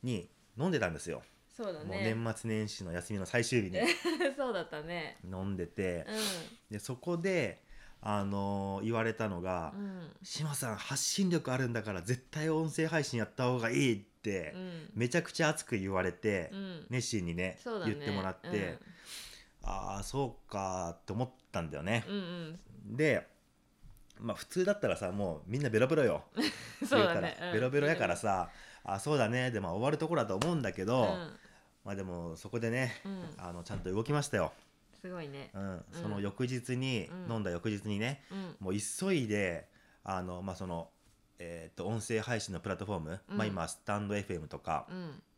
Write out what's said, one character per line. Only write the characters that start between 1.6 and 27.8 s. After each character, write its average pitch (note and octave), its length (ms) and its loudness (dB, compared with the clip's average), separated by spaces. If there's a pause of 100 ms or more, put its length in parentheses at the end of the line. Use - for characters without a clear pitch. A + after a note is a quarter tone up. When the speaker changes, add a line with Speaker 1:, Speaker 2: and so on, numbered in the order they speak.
Speaker 2:
う - 20 -4
だ D#3 120 -8
ね。 - 0 -
Speaker 1:
も G2 100 -4
う A2 300 2
年 A2+ 120 2
末 - 120 -6
年 A2 200 2
始 - 160 -6
の F2 80 -4
休 F2 200 -2
み G#2 80 0
の F#2 60 -2
最 A#2+ 180 4
終 A#2+ 180 4
日 F#2+ 80 0
に。 F#2 80 -2 (300)
Speaker 2:
<laughs> D#4+ 280 2
そ C4+ 140 0
う - 20 0
だ F3+ 100 0
っ - 80 -8
た D3+ 120 -6
ね。 E3 420 -6
Speaker 1:
飲 F#2 200 -4
ん G2 120 0
で F2 120 -2
て、 F2 380 -2 (640)
Speaker 2:
う - 20 -8
ん。 G#2+ 40 -4
Speaker 1:
で、 - 40 -4
そ B2+ 160 -6
こ F3 200 -2
で、 E3 460 2 (380)
あ G#2 240 2
の G2 560 0
ー、 G#2 60 -4
言 A2+ 80 2
わ A2+ 100 4
れ A2+ 100 2
た A2 140 0
の F2+ 120 -2
が、 F2+ 360 0
Speaker 2:
う - 20 -8
ん。 F#3 320 -8 (140)
Speaker 1:
「島 D3+ 300 -4
さ C3 180 -2
ん、 G2+ 40 -2
発 C3+ 260 -2
信 - 260 2
力 E3 240 4
あ B2+ 60 2
る C3 100 4
ん A#2+ 40 0
だ A2+ 100 0
か G#2+ 100 -4
ら F2+ 100 -2
絶 B2 280 0
対 D#3 180 -2
音 D#3+ 220 2
声 D#3+ 160 2
配 D#3 180 2
信 B2 140 -2
や G#2+ 80 2
っ - 80 -14
た C3 100 0
方 B2+ 140 4
が A2+ 120 2
い B2 40 0
い」 C3+ 200 8
っ G#2 40 -4
て、 F#2 580 -4
Speaker 2:
う - 20 -10
ん。 F3+ 360 -10
Speaker 1:
め A#2 140 2
ち B2 80 2
ゃ E3 60 4
く E3+ 80 -6
ち - 140 2
ゃ D3+ 60 6
熱 D#3 140 -2
く A2+ 140 0
言 F#2+ 140 0
わ F#2 100 4
れ F#2 80 4
て、 F#2+ 420 0
Speaker 2:
う - 40 -10
ん。 F3 320 -10
Speaker 1:
熱 A#2+ 200 0
心 F#2+ 180 0
に E2+ 100 0
ね、 F#2 260 -2
Speaker 2:
そ A#3 140 -4
う - 20 -2
だ F3 80 -2
ね。 A2 60 2
Speaker 1:
言 G2+ 100 -4
っ - 20 -8
て G#2+ 60 -2
も G2 120 0
ら F#2+ 80 0
っ F#2 100 -8
て、 - 80 -12
Speaker 2:
う - 40 -4
ん。 F#2 260 -2 (840)
Speaker 1:
「あ F#2+ 380 -4
ー、 - 20 -6
そ C3 420 -4
う - 60 -18
か」 F#2 520 -2
っ - 20 -20
て - 80 -6
思 G#2 140 0
っ - 40 -12 (220)
た F2+ 80 0
ん D#2+ 100 -2
だ C#2+ 60 -6
よ C#2+ 80 -4
ね。 A2+ 240 2
Speaker 2:
う G3 40 -6
ん - 40 -4
う E3+ 760 -8
ん。 A2+ 40 -6
Speaker 1:
で、 C3+ 320 4 (880)
ま A2 140 -4
あ、 - 40 -2
普 - 100 -10
通 F#3 180 2
だ G3+ 80 4
っ G3+ 80 0
た B2+ 80 2
ら E2+ 80 4
さ、 F2+ 160 -2
も F#2+ 260 0
う D2 80 -12
み A2 120 -2
ん C#3+ 40 0
な C#3 60 2
ベ A2 100 6
ロ A#2+ 80 8
ベ D#3+ 100 4
ロ D3+ 80 6
よ。 - 200 4 (280)
Speaker 2:
<laughs> - 360 -8
そ B3+ 100 8
う G#3 60 10
だ E3+ 160 4
ね。 - 0 -
Speaker 1:
言 E3+ 100 0
う - 60 -8
た - 80 -8
ら。 F3 40 -2
Speaker 2:
う - 20 -2
ん。 - 20 0
Speaker 1:
ベ A2+ 80 4
ロ B2+ 100 2
ベ C#3+ 100 4